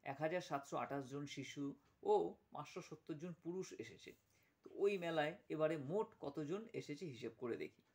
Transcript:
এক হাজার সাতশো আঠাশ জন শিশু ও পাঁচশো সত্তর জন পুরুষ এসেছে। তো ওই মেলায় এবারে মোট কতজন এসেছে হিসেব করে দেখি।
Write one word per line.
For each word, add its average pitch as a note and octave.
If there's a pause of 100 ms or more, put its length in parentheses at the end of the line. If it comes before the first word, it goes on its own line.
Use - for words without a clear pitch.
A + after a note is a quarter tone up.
এক C#3
হাজার D#3+
সাতশো D3
আঠাশ C3
জন C#3+
শিশু C#3 (280)
ও G3+ (160)
পাঁচশো D3
সত্তর -
জন E3
পুরুষ F3
এসেছে। - (500)
তো -
ওই G3+
মেলায় E3 (100)
এবারে D#3
মোট F3
কতজন D#3
এসেছে D3
হিসেব A#2
করে A#2+
দেখি। - (120)